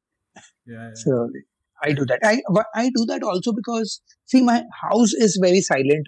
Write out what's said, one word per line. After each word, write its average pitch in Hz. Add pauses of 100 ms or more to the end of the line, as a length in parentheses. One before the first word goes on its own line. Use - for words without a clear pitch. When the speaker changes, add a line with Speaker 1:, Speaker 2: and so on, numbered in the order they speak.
(680)
Speaker 1:
Yeah, 117
yeah. 113
Speaker 2:
So 120 (540)
I 147
do 143
that. 123
I, 220 (120)
wh-, 208
I 240
do 233
that 277
also 190
because, 226 (240)
see, 262
my 240 (200)
house 208
is 196
very 185
silent 143